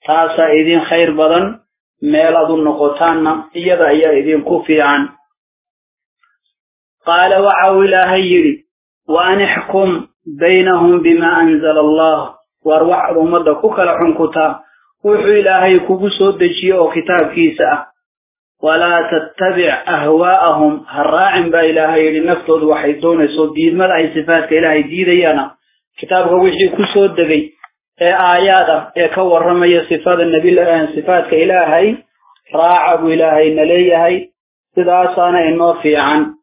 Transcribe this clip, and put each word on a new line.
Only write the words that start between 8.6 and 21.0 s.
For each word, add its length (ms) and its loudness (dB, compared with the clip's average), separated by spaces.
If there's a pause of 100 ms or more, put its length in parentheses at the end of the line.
"وأن 320 0
احكم 480 -2 (500)
بينهم 600 2
بما 400 2
أنزل 360 2
الله." 560 0 (320)
War 180 2
waxaad 340 0
ummadda 380 0
ku 140 -2
kala 300 -2
xunkutaa 520 -2 (520)
wuxuu 320 2
Ilaahay 440 2
kugu 300 -2
soo 220 0
dejiyo 460 -2
oo 140 0
kitaabkiisa 800 -2
ah. 100 -4 (840)
"ولا 300 0 (180)
تتبع 600 -2 (160)
أهواءهم." 840 2 (140)
Ha 160 -6